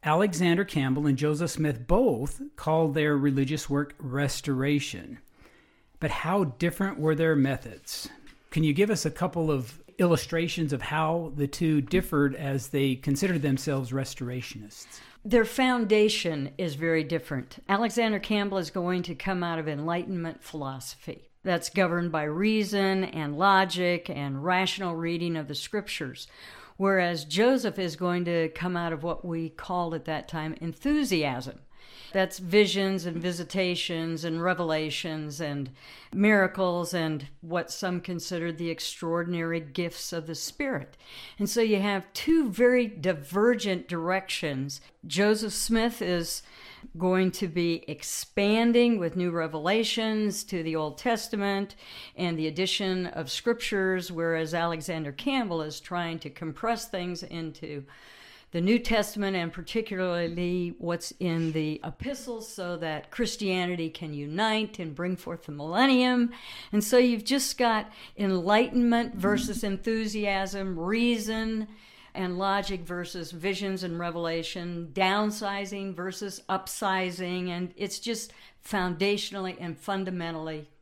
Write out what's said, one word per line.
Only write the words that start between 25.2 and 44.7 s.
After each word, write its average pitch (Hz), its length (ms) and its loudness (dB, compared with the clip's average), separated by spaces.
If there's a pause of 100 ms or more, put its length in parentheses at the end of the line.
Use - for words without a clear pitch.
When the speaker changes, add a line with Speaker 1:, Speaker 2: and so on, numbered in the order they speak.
Speaker 2:
of 156 120 -4
the 143 80 -8
scriptures, - 720 -6 (500)
whereas 180 480 2
Joseph 214 540 4
is 170 160 -2
going 175 300 0
to 165 240 2
come 175 280 -4
out 170 160 -2
of 156 80 -6
what 170 240 -4
we 165 240 -4
called 170 460 -4
at 156 100 -6
that 156 220 -6
time 156 340 -6
enthusiasm. 165 1000 0 (520)
That's 185 260 2
visions 190 640 4
and 170 160 -4
visitations 170 1000 -2
and 165 180 -2
revelations 156 1000 -2
and 143 300 -4 (420)
miracles 190 800 4
and 156 340 -2 (140)
what 170 300 -4
some 180 280 -4
consider 170 520 -6
the 165 180 -6
extraordinary 165 880 -2
gifts 165 540 -6
of 165 120 -6
the 160 100 -8
Spirit. - 600 -6 (420)
And 202 120 0
so 233 120 2
you 214 200 4
have 196 320 0
two 311 360 4
very 247 380 6
divergent 185 1040 2
directions. 165 880 -2 (260)